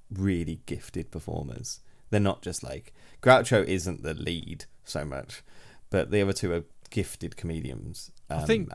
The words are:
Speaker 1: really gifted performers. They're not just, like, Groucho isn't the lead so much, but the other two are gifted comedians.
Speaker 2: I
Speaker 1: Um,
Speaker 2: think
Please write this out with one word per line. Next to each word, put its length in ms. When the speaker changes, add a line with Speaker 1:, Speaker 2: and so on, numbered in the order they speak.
Speaker 1:
really 540
gifted 460
performers. 680
They're 100
not 220
just, 220
like, 300
Groucho 440
isn't 380
the 100
lead 520
so 220
much, 380
but 220
the 100
other 120
two 200
are 100
gifted 480
comedians. 760
Speaker 2:
I 60
Speaker 1:
Um, 120
Speaker 2:
think 280